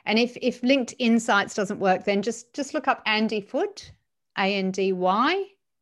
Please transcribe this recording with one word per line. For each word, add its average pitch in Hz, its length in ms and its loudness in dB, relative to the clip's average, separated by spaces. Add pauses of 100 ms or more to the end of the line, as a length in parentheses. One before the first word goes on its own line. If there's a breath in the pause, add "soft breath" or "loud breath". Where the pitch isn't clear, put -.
and 214 120 2
if, 240 240 2
if 214 220 -2
Linked 254 340 2
Insights 226 560 2
doesn't 208 240 -4
work, 185 260 2
then 202 160 0
just, 226 320 -6
just 277 220 -6
look 285 140 -4
up 240 180 2
Andy 214 340 0
Foote, 349 520 -6 (460)
A 202 180 0
N 190 160 -2
D 190 200 0
Y 233 540 0 (360)